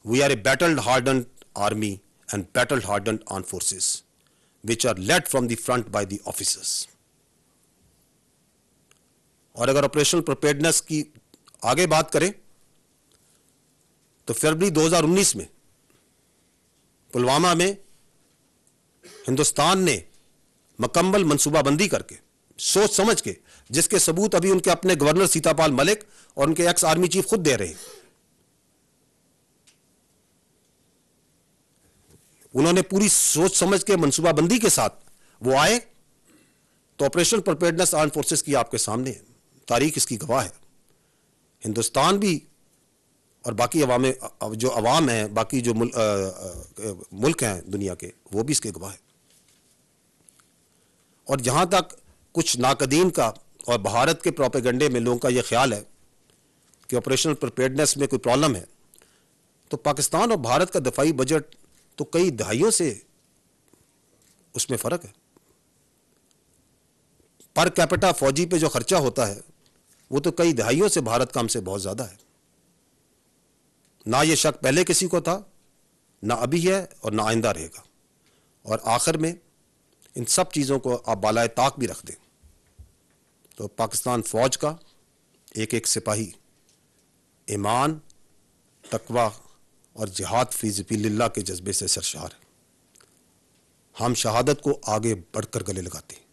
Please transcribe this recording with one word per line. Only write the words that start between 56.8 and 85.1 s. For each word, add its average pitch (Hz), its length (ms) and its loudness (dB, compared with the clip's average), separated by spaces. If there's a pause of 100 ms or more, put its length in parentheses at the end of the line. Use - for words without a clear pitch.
कि 127 60 -2
ऑपरेशनल 131 380 0
प्रिपेयर्डनेस 135 600 0
में 139 120 0
कोई 127 100 -2
प्रॉब्लम 131 380 2
है, 85 100 -12 (1040)
तो 143 60 -4
पाकिस्तान 151 540 0
और 214 60 2
भारत 139 340 2
का 175 100 0
दफाई 139 320 0
बजट 135 320 0 (540)
तो 147 60 -4
कई 175 260 2
दहाइयों 113 400 0
से 147 360 -2 (1500)
उसमें 120 240 -4
फ़र्क 170 260 -4
है। - 100 -20 (2500)
per 170 200 2
capita 175 340 2
फौजी 139 340 2
पे 170 120 0
जो 151 100 2
खर्चा 135 300 0
होता 127 260 0
है 101 160 -6 (720)
वो 143 80 0
तो 160 120 -2
कई 170 200 2
दहाइयों 131 360 2
से 170 120 0
भारत 113 320 -2
का 127 80 -2
हमसे 113 200 -2
बहुत 95 200 -6
ज़्यादा 104 240 -8
है। 95 140 -16 (1900)
ना 135 140 2
ये 160 140 4
शक - 240 -2
पहले 143 240 2
किसी 185 220 0
को 170 140 0
था, 185 320 -6 (720)
ना 117 100 0
अभी 127 260 -2
है 185 280 0 (140)
और 110 100 -4
ना 107 100 0
आइंदा 113 280 0
रहेगा। - 340 -10 (840)
और 110 200 -4
आखिर 120 300 0
में 165 240 -4 (760)
इन 120 80 -8
सब 180 260 0
चीज़ों 139 280 -2
को 123 180 -2
आप 113 220 -4
बालाए 110 300 0
ताक 131 300 0
भी 123 80 -2
रख - 180 -12
दें - 100 -18 (1400)
तो 107 80 -10
पाकिस्तान 113 560 -4
फ़ौज 123 340 0
का 151 220 -6 (800)